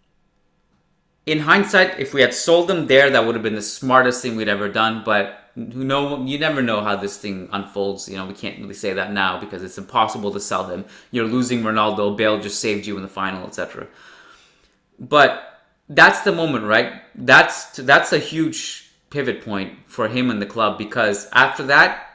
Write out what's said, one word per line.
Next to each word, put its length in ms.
in 140
hindsight, 600
if 140
we 80
had 100
sold 340
them 200
there, 240
that 160
would 80
have 100
been 100
the 80
smartest 600
thing 140
we'd 120
ever 220
done. 340
But 500
who 300
know, 400
you 140
never 240
know 180
how 160
this 220
thing 340
unfolds. 560
You 80
know, 80
we 80
can't 260
really 140
say 220
that 180
now 260
because 240
it's 140
impossible 560
to 80
sell 240
him. 220
You're 160
losing 360
Ronaldo. 540
Bale 240
just 180
saved 280
you 100
in 60
the 60
final, 380
et 80
cetera. 320
But 480
that's 320
the 120
moment, 320
right? 380
That's, 600
that's 360
a 60
huge 720
pivot 340
point 280
for 220
him 220
and 100
the 60
club, 320
because 540
after 320
that, 500